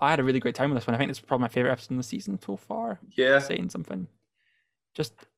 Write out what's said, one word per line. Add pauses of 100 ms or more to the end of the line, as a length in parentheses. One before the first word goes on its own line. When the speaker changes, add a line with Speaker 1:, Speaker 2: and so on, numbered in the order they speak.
Speaker 1:
I
had
a
really
great
time
with
this
one.
I
think
this
is
probably
my
favourite
episode
in
the
season
so
far. (160)
Speaker 2:
Yeah.
Speaker 1:
Saying
something. (880)
Just (260)